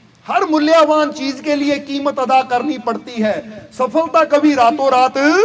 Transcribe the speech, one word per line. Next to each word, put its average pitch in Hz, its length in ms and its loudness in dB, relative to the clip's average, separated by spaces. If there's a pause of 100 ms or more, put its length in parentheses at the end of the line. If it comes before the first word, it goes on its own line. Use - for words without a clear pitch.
(220)
ਹਰ 349 240 -2
ਮੁੱਲਿਆਵਾਨ 302 680 2
ਚੀਜ਼ 262 300 -8
ਕੇ 294 140 -2
ਲੀਏ 285 240 -2
ਕੀਮਤ 277 440 -4
ਅਦਾ 262 180 2
ਕਰਨੀ 254 360 -4
ਪੜਤੀ 233 460 -6
ਹੈ, 170 500 -6
ਸਫਲਤਾ 320 520 0
ਕਭੀ 294 300 2
ਰਾਤੋਂ 269 360 2
ਰਾਤ 254 260 2 (280)